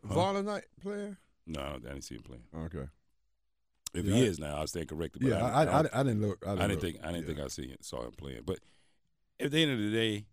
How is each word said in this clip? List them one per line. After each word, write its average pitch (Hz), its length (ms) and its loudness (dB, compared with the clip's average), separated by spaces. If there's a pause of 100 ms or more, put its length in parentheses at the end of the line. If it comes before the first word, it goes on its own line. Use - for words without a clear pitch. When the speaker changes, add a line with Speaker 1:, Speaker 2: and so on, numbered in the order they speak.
Speaker 1:
Varner 196 400 2
Knight 208 200 -4 (160)
player? 202 380 -8 (260)
Speaker 2:
No, 78 160 -6
I 69 180 -6
didn't 65 240 -10
see - 120 -12
him 60 80 -12
playing. 60 220 -16 (220)
Speaker 1:
Okay. 78 220 -8 (1040)
Speaker 2:
If 87 120 -2
Speaker 1:
Yeah, 98 100 4
Speaker 2:
he 120 80 10
Speaker 1:
I - 40 10
Speaker 2:
is 87 120 0
now, 73 200 -4
I'll 78 100 0
stand 80 200 -4
corrected. 78 340 -4
But 131 60 4
Speaker 1:
Yeah, 117 160 4
Speaker 2:
I, 127 200 4
Speaker 1:
I, - 0 -
I, 165 160 4
Speaker 2:
I, 156 200 2
Speaker 1:
I - 40 4
didn't 113 180 2
look. 101 240 0
I 95 40 -2
didn't 98 120 2
Speaker 2:
I 101 60 4
didn't - 20 2
Speaker 1:
look. 98 120 0
Speaker 2:
think. 85 220 -2
I - 80 -6
didn't 87 100 -2
Speaker 1:
Yeah. 78 120 -6
Speaker 2:
think 73 60 -4
I 69 80 -4
see 71 160 -6
it, 65 200 -12
saw 60 200 -6
him 60 80 -10
playing. 67 340 -10
But 92 140 -2 (800)
at 147 100 0
the 151 100 4
end 151 120 6
of 123 80 2
the 104 100 2
day 110 420 2